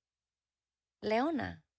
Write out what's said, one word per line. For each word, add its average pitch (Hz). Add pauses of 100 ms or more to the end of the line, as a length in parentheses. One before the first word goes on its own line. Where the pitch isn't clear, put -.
(1040)
leona. 220 (200)